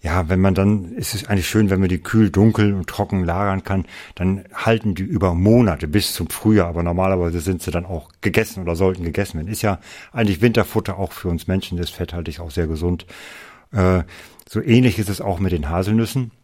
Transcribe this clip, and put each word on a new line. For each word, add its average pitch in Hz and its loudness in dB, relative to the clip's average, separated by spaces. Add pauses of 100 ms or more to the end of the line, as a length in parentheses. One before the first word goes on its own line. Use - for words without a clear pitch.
ja, 82 -2
wenn 92 2
man 95 4
dann, 98 2
ist - -6
es 101 -8
eigentlich 95 -2
schön, 107 2
wenn 95 2
man 95 2
die 90 0
kühl, 110 2
dunkel 104 4
und 95 -4
trocken 98 -2
lagern 95 -2
kann, 95 -2 (300)
dann 95 -2 (100)
halten 110 0
die 92 -6
über 95 0
Monate 95 4
bis 101 0
zum 82 -6
Frühjahr, 104 2
aber 85 -4
normalerweise 87 0
sind 87 -4
sie 82 -6
dann 85 -2
auch 87 -10 (120)
gegessen 101 -2
oder 85 -2
sollten 92 2
gegessen 85 -4
werden. 78 -8
Ist 107 -6
ja 101 -2 (320)
eigentlich 101 0
Winterfutter 107 0
auch 95 -4
für - -10
uns 85 -4
Menschen, 92 -2
das 87 -6
Fett - -8
halte 85 -8
ich 76 -12
auch 82 -12
sehr 82 -2
gesund. 85 -2 (680)
Äh, 92 2 (440)
so - -6
ähnlich 120 4
ist 101 -2
es 101 -4
auch 92 -2
mit 95 0
den 76 -2
Haselnüssen. 107 0 (140)